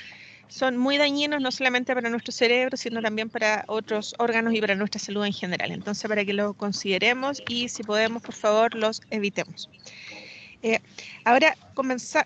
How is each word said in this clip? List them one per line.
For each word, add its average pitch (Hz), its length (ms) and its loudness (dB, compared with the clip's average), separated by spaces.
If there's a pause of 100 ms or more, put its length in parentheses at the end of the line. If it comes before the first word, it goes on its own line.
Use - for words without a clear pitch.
(480)
son 254 300 0
muy 269 180 4
dañinos 294 460 2
no 254 80 0
solamente 254 440 0
para 240 140 0
nuestro 233 240 -4
cerebro, 254 460 2
sino 226 240 -4
también 220 260 -2
para 214 400 0
otros 214 500 -4
órganos 233 360 2
y 220 80 2
para 202 120 2
nuestra 202 240 -2
salud 208 280 -4
en 202 80 -2
general. 180 360 -4
Entonces, 202 380 -6
para 208 160 0
que 202 80 -2
lo 208 220 0
consideremos 214 920 0
y, 240 220 -4
si - 140 -10
podemos, 220 400 0
por - 120 -12
favor, 220 400 2
los 220 360 -2
evitemos. 202 580 -4 (920)
Eh, 226 200 0 (440)
ahora 262 320 6 (180)
conversa-, 262 520 0